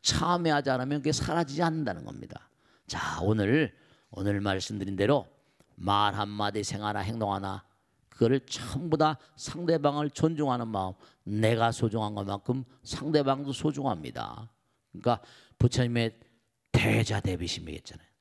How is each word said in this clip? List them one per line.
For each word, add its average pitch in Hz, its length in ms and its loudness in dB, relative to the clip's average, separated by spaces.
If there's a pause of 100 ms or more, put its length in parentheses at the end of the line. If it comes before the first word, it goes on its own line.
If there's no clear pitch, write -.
참여하지 156 680 2
않으면 131 280 0
그게 139 120 0
사라지지 151 500 -2
않는다는 151 420 -2
겁니다. - 460 -14 (380)
자, - 340 -6
오늘, 110 540 2 (340)
오늘 101 320 -2
말씀드린 98 540 -4
대로 113 320 4 (480)
말 101 400 2
한마디, 104 480 -2
생활 104 320 -4
하나, 104 60 -4
행동 107 320 -2
하나, 98 300 -6 (460)
그거를 123 380 4
전부 - 500 -4
다 156 200 4 (180)
상대방을 147 760 0
존중하는 143 580 0
마음, 95 260 -2 (300)
내가 110 480 4
소중한 107 440 -2
것만큼 101 500 -4 (180)
상대방도 139 680 0
소중합니다. 127 960 -4 (420)
그러니까 113 300 0 (380)
부처님의 120 600 2 (520)
대자 110 480 2
대비심이겠잖아요. 85 880 -6 (140)